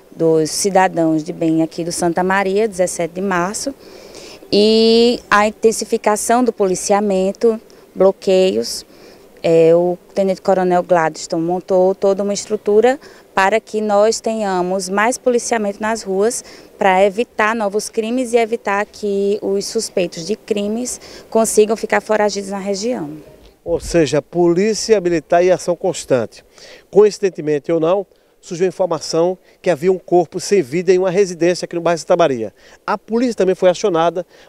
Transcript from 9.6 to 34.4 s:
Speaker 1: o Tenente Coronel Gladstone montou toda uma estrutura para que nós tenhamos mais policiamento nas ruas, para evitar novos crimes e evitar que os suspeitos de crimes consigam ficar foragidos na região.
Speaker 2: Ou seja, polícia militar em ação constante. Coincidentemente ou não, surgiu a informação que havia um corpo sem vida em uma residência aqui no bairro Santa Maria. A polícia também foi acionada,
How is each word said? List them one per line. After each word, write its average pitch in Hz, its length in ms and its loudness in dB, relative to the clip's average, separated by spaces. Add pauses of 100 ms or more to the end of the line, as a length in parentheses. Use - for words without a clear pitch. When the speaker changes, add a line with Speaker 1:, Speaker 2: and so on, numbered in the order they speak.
Speaker 1:
o 175 220 0 (180)
Tenente 196 260 -2
Coronel 180 400 2
Gladstone 165 600 -2
montou 185 500 0
toda 196 300 0
uma 202 100 -2
estrutura 214 640 0 (380)
para 196 240 2
que 214 220 -6
nós 214 400 2
tenhamos 190 680 -4
mais 208 300 0
policiamento 226 640 -2
nas 220 200 -4
ruas, 196 440 -2 (320)
para 190 260 4
evitar 214 500 0
novos 208 360 -4
crimes 233 420 -4
e 240 60 2
evitar 214 480 -2
que 202 560 -2
os 196 240 -4
suspeitos 175 600 -6
de 208 120 -6
crimes 214 600 -6 (320)
consigam 220 460 2
ficar 208 240 -2
foragidos 202 520 -4
na 202 60 -8
região. 196 600 -6 (480)
Speaker 2:
Ou 170 160 -4
seja, 147 400 0
polícia 190 800 0
militar 175 420 0
em 185 80 4
ação 170 240 -2
constante. - 680 -4 (440)
Coincidentemente 175 800 0
ou 165 120 2
não, 185 260 0 (320)
surgiu 180 260 -4
a 185 40 2
informação 170 680 -2 (240)
que 185 80 -2
havia 165 220 0
um 185 80 0
corpo 175 400 0
sem 202 220 2
vida 170 320 0
em 180 60 4
uma 185 120 0
residência 175 540 0
aqui 175 100 -10
no 170 60 -6
bairro 170 180 0
Santa - 160 0
Maria. 131 380 0 (340)
A 202 100 -2
polícia 233 380 -2
também 185 200 0
foi 185 140 2
acionada, 170 560 -2 (240)